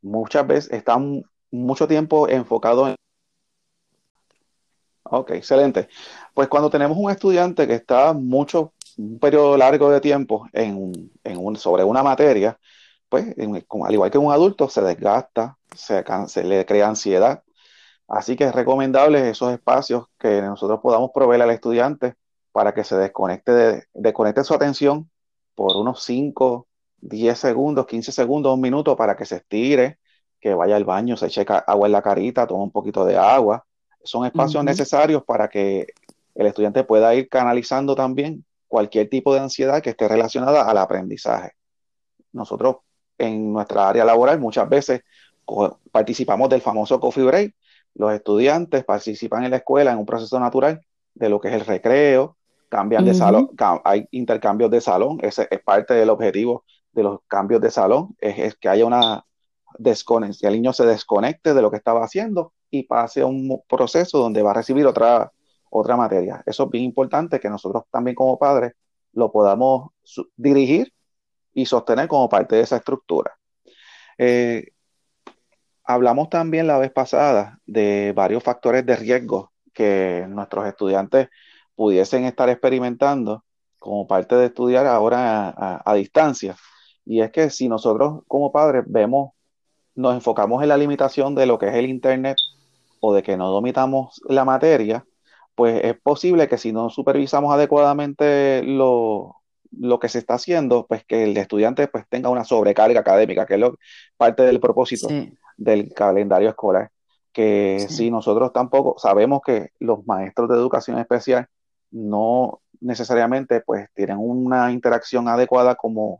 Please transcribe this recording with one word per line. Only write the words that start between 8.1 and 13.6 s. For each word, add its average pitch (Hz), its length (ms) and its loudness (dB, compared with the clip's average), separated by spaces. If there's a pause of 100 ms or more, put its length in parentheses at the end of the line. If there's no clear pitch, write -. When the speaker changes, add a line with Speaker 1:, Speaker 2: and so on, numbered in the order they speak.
Speaker 1:
mucho, 143 600 -2 (240)
un 113 220 -12
periodo 143 380 4
largo 143 320 6
de 143 100 4
tiempo 139 540 -2
en, 98 580 -6 (120)
en 90 140 -10
un, 101 200 -8
sobre 90 260 2
una 117 200 2
materia, 131 540 2 (520)
pues, 214 280 -4
en, 104 240 -6